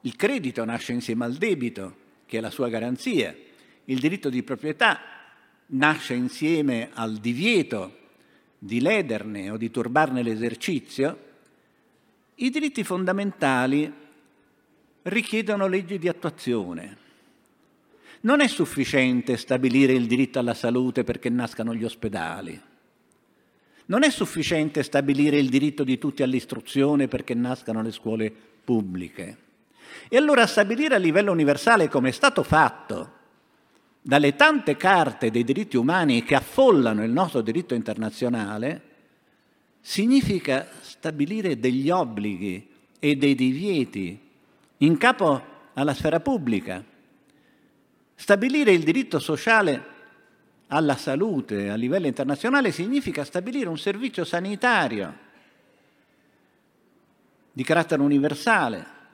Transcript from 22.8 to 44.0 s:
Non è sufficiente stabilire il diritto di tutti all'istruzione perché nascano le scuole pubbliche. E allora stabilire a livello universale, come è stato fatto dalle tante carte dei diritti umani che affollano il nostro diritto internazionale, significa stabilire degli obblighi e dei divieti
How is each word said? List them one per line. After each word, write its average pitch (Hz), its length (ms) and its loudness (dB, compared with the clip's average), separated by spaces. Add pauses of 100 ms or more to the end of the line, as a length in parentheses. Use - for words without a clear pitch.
Non 233 180 2
è 294 60 4
sufficiente 156 760 -2
stabilire 143 540 2
il 135 100 2
diritto 139 340 0
di 127 160 0
tutti 143 240 -4
all'istruzione 131 840 0
perché 120 260 -6
nascano 120 480 -4
le 113 80 -4
scuole 110 420 -4 (320)
pubbliche. 92 720 -4 (720)
E - 80 2
allora 277 300 6
stabilire 247 480 2
a 214 40 4
livello 190 340 4
universale, 160 560 4
come 131 220 0
è - 20 -6
stato 262 320 2
fatto - 720 0 (840)
dalle 143 360 4
tante 285 400 4
carte 151 560 2
dei 117 100 2
diritti 139 340 -2
umani 135 460 2
che 139 140 2
affollano 131 680 4
il 113 80 -2
nostro 135 300 0
diritto 117 340 -4
internazionale, 110 1080 -6 (1000)
significa 196 880 0 (120)
stabilire 160 800 -4
degli 127 320 0
obblighi 104 760 -4 (320)
e 147 160 2
dei 139 180 4
divieti 127 840 -2 (600)